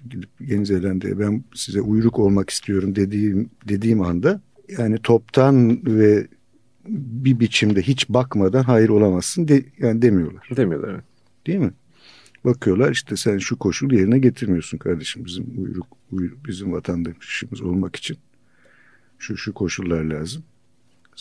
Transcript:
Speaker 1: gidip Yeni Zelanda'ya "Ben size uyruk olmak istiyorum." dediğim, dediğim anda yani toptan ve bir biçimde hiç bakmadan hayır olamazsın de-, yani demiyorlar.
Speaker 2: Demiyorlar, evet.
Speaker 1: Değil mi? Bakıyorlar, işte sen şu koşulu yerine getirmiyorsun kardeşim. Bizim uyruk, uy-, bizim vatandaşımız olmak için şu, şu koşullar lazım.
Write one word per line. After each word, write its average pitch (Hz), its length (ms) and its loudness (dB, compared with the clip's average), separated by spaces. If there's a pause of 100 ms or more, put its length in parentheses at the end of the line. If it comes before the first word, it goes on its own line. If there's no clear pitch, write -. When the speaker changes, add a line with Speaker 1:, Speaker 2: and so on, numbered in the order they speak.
Speaker 1:
gidip 92 200 -14 (100)
Yeni 104 260 -2
Zelanda'ya 95 540 -2
"Ben 104 240 -2 (100)
size 101 280 -6
uyruk 110 380 0
olmak 98 300 2
istiyorum." 98 460 -4
dediğim, 104 540 -2 (180)
dediğim 104 340 0
anda 95 400 0 (360)
yani 113 200 0
toptan 120 880 4
ve 107 420 4 (600)
bir 131 520 -2
biçimde 104 420 2
hiç 127 280 -2
bakmadan 117 540 2
hayır 113 260 4
olamazsın 104 580 2
de-, 139 180 4 (120)
yani 117 240 0
demiyorlar. 92 560 2
Speaker 2:
Demiyorlar, 90 320 -2
evet. - 140 -12 (440)
Speaker 1:
Değil 190 120 -2
mi? 107 120 0 (760)
Bakıyorlar, 123 460 2
işte - 260 -6
sen 104 200 0
şu 95 220 -6
koşulu 131 360 0
yerine 107 240 4
getirmiyorsun 104 580 0
kardeşim. - 480 -6
Bizim 90 200 -10 (120)
uyruk, 92 300 -8 (240)
uy-, 90 220 -4 (140)
bizim 95 260 -8
vatandaşımız 85 880 -8
olmak 90 340 -2
için - 220 -10 (1040)
şu, 101 180 -10
şu - 160 -10
koşullar 85 500 -4
lazım. 78 400 -8 (760)